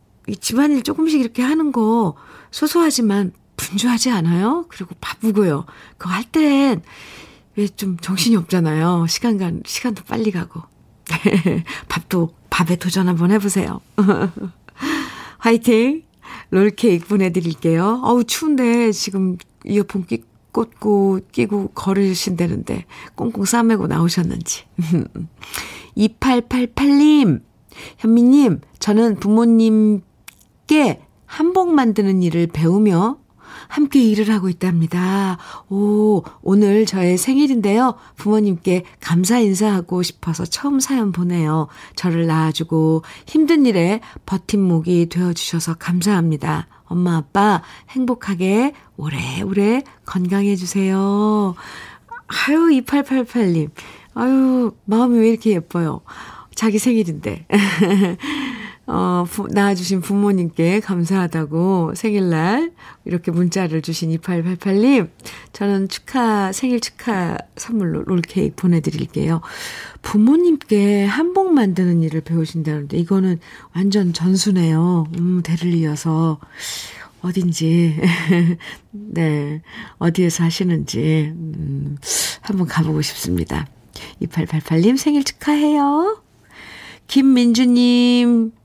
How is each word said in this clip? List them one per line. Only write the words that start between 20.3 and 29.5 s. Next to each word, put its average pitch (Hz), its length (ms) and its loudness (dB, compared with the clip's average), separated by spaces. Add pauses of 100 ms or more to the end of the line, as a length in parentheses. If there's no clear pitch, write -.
꽂고, 196 720 0 (100)
끼고 104 380 -2
걸으신다는데 185 1160 -2 (300)
꽁꽁 214 300 -4
싸매고 226 420 0
나오셨는지. - 760 -4 (120)
<laughs> - 1160 -8
이팔팔팔 247 1000 0
님, 285 420 4 (580)
"현미님, 240 640 6 (180)
저는 214 400 2
부모님께 220 1800 2 (240)